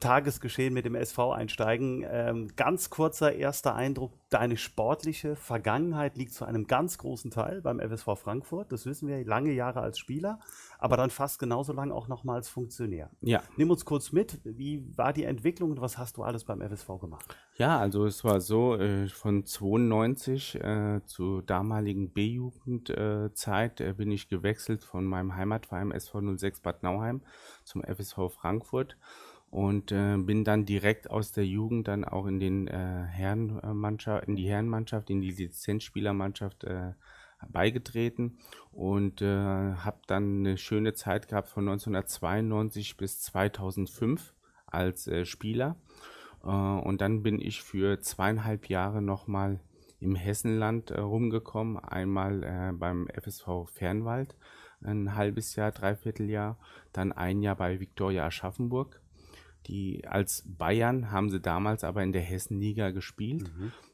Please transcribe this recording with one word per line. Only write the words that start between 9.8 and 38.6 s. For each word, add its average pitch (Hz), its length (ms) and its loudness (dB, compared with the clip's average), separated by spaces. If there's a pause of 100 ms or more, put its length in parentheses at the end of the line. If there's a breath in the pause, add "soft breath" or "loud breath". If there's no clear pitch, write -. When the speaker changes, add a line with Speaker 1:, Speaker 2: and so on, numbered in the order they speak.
Speaker 1:
Spieler, 190 420 -4 (380 loud breath)
aber - 200 4
dann 127 120 4
fast - 300 -4
genauso 131 320 -2
lang 139 200 -4
auch 117 180 -6
noch 131 160 -8
mal 127 100 -2
als 120 140 -6
Funktionär. 104 600 -6 (120)
Speaker 2:
Ja. 117 220 4 (120)
Speaker 1:
Nimm 160 160 6
uns - 140 2
kurz - 260 -2
mit, 151 320 0
wie 135 420 -6 (120)
war 127 160 4
die 151 100 0
Entwicklung 156 480 0
und 139 80 -2
was 123 180 -2
hast 120 200 -8
du 113 60 -6
alles 113 200 -2
beim 101 160 -4
F 101 140 -6
S 101 100 -10
V 95 140 -8
gemacht? 85 280 -12 (300 loud breath)
Speaker 2:
Ja, 147 220 6
also 101 280 4
es 104 200 0
war 101 160 8
so, 113 340 4
äh, 98 320 2
von 101 380 0
zweiundneunzig, 117 1120 2
äh, 104 500 0
zur 95 380 -2
damaligen 101 680 0
B-Jugend, 123 800 -2
äh, 107 440 0
Zeit, 110 460 0
äh, 87 140 0
bin 104 180 -2
ich 101 160 -4
gewechselt 104 560 0
von 92 220 -4
meinem 95 300 0
Heimatverein 101 560 -2
S - 180 -6
V 107 100 -6
null 98 200 -2
sechs 98 200 -2
Bad - 240 -4
Nauheim 110 380 0 (440 loud breath)
zum - 180 -6
F 92 160 -6
S 98 140 -10
V 92 160 0
Frankfurt 113 680 -2 (540 loud breath)
und, 98 400 2
äh, 101 260 2
bin 104 260 2
dann 107 220 4
direkt 101 460 2
aus 104 220 -2
der 101 120 2
Jugend 107 420 0
dann 101 160 0
auch 98 220 -2
in 95 140 0
den, 95 280 0
äh, 90 380 -2
Herrenmannschaft, 104 1200 -2
in 104 80 0
die 95 120 0
Herrenmannschaft, 110 640 0
in 98 100 2
die 95 80 0
Lizenzspielermannschaft, 98 1300 -2
äh, 92 300 -4 (540 loud breath)
beigetreten 117 920 0 (320 loud breath)